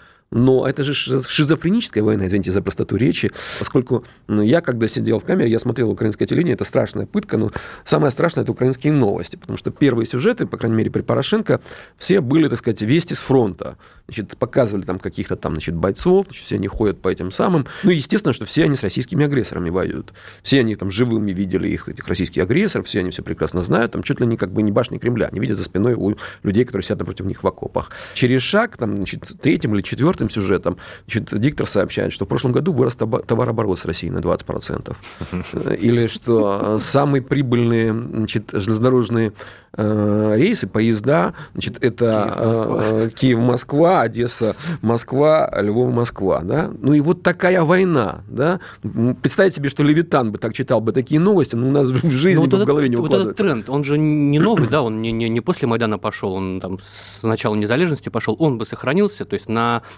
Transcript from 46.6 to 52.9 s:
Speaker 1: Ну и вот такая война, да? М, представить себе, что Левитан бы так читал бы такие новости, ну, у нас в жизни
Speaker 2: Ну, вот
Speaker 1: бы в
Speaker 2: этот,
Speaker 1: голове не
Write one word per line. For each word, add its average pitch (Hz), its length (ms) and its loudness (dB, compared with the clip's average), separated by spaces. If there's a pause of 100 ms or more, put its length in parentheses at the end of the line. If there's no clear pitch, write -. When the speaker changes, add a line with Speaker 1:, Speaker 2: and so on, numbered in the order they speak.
Speaker 1:
Ну 135 120 2
и 147 80 6
вот 170 220 0
такая 180 400 2
война, 160 680 2
да? 151 320 -2 (220)
М, 113 320 0
представить - 400 2
себе, 143 140 -4
что 139 140 -2
Левитан 147 500 2
бы 104 60 -8
так 110 160 -6
читал 123 260 0
бы 110 120 0
такие 135 280 2
новости, 180 340 2
ну, 120 140 0
у - 20 2
нас 139 180 4
в 131 220 2
жизни 151 260 4
Speaker 2:
Ну, 151 60 6
вот 135 80 2
Speaker 1:
бы 156 60 6
в 190 40 2
Speaker 2:
этот, 208 80 2
Speaker 1:
голове 147 200 2
не 120 80 2